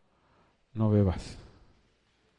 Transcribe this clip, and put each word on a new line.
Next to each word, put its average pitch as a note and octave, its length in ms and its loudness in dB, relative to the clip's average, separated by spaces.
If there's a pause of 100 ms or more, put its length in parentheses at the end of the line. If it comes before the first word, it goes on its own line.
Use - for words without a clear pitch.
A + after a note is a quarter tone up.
(720)
No A2 160 0
bebas. G2+ 480 0 (1000)